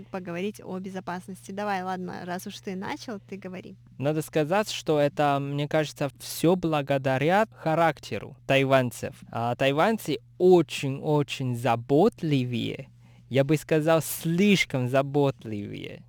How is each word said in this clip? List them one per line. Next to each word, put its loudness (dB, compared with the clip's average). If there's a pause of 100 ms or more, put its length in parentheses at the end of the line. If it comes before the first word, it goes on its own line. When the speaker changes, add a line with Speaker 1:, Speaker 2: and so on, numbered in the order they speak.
Speaker 1:
поговорить -8
о -8
безопасности. -10
Давай, -4
ладно, -8
раз -8
уж -12
ты -8
начал, -10
ты -14
говори. -14 (220)
Speaker 2:
Надо 0
сказать, 0
что 0
это, 2
мне -4
кажется, -2
всё 2
благодаря 0
характеру -2 (100)
тайваньцев. 2 (160)
А -2
тайваньцы 0 (200)
очень-очень 2
заботливее. 0 (400)
Я 4
бы 2
сказал, 2
слишком 2
заботливее. -2